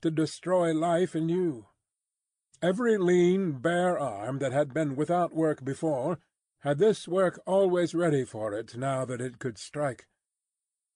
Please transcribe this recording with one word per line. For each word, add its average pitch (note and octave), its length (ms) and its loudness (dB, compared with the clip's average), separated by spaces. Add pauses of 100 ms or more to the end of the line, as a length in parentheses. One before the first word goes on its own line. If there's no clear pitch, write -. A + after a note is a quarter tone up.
to E3 100 0
destroy E3 600 0
life E3+ 440 0
in D#3+ 120 -2
you?" E3 380 -2 (960)
Every G#3+ 360 2
lean, F3+ 560 4
bare F3 460 0
arm A#2+ 380 -4
that C3 160 -2
had C#3+ 200 0
been D3+ 220 -2
without E3 400 0
work D#3 300 0
before C#3+ 540 -2 (400)
had C#3+ 180 -2
this G3+ 300 2
work F3+ 380 0
always F3+ 480 2
ready D#3+ 300 2
for G#2+ 300 -6
it A2+ 240 -8
now C3 280 -2
that A#2+ 160 -6
it B2 180 -8
could A#2 180 -8
strike. C#3+ 500 -6 (880)